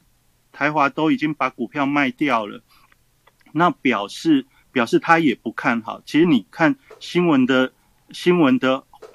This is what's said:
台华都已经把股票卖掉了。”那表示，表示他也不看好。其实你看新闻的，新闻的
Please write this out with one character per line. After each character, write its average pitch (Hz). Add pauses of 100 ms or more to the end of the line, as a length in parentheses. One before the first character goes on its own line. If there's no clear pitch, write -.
(520)
台 147
华 147
都 156
已 135
经 151
把 131
股 117
票 143
卖 143
掉 120
了。” 107 (920)
那 170
表 104
示， 147 (280)
表 123
示 151
他 165
也 135
不 -
看 120
好。 107
其 -
实 175
你 127
看 151 (240)
新 175
闻 131
的， 131 (380)
新 180
闻 131
的 131 (300)